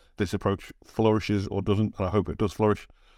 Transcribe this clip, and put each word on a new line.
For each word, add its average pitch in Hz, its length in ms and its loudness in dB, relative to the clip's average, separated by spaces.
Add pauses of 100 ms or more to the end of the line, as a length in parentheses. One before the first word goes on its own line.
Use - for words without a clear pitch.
(180)
this 101 140 -2
approach 98 400 -4 (100)
flourishes 107 680 0
or 98 120 -2
doesn't, 101 380 0
and 98 80 -2
I 92 40 -2
hope 101 200 0
it - 80 -8
does 104 160 -2
flourish. 107 340 0 (300)